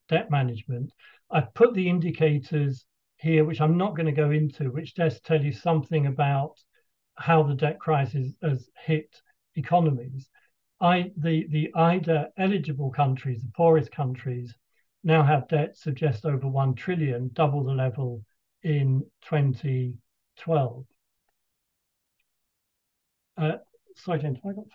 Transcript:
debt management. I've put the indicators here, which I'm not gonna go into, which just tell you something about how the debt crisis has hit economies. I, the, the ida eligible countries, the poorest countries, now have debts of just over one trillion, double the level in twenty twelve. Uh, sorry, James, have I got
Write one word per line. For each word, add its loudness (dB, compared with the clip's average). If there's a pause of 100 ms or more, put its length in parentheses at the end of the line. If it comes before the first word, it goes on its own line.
debt 0
management. -4 (400)
I've 0
put 6
the 0
indicators 0 (320)
here, 2
which -2
I'm 4
not -2
gonna 0
go 0
into, -2
which -10
just -2
tell 0
you 0
something 0
about 0 (600)
how 4
the 0
debt -2
crisis -2 (100)
has -4 (160)
hit -2 (360)
economies. 0 (520)
I, 2
the, 0
the -2
ida 2
eligible -2
countries, -2
the -10
poorest 4
countries, -8 (500)
now 4
have 2
debts -2
of -4
just -2
over -2
one 0
trillion, -2
double 0
the -2
level -4 (400)
in 0 (180)
twenty -2 (440)
twelve. -2 (2500)
Uh, 0 (420)
sorry, -4
James, -4
have -8
I -12
got -14